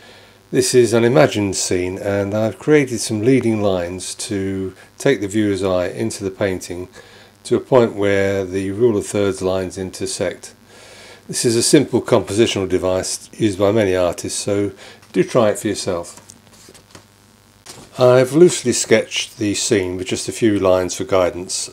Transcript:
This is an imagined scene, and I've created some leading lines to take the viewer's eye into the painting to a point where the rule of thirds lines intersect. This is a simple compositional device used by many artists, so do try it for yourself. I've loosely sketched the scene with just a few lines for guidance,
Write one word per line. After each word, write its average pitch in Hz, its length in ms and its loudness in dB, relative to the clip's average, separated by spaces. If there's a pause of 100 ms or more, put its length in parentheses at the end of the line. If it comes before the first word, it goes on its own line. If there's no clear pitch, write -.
(500)
This 131 240 0
is 117 200 4
an 117 100 4
imagined 117 500 2
scene, 92 420 -4
and 101 380 -2
I've 107 240 -2
created 139 400 2
some 107 240 -4
leading 113 400 2
lines 92 540 -4
to 95 580 -6 (240)
take 135 220 0
the 101 80 -6
viewer's 101 340 0
eye 90 280 0
into 113 340 -6
the 95 80 -4
painting 90 560 -6 (560)
to 117 100 -2
a 110 60 2
point 117 340 4
where 98 500 0
the 95 280 -4
rule 110 240 2
of 92 100 -2
thirds 101 360 -2
lines 92 360 -4
intersect. 92 760 -6 (760)
This - 160 -4
is 117 100 2
a 117 80 2
simple 127 400 4
compositional 101 680 0
device 90 720 -4
used 98 220 -2
by 101 100 4
many 104 240 2
artists, 90 460 -2
so 101 320 -2 (400)
do 180 100 0
try 120 280 2
it 95 100 -4
for 110 80 -4
yourself. 90 520 -6 (1800)
I've 127 360 4
loosely 165 400 4
sketched - 680 0
the 101 160 -2
scene 92 420 -2
with 92 120 -8
just - 200 -6
a 120 40 -6
few 104 260 0
lines 92 380 2
for 95 80 -6
guidance, 90 680 -2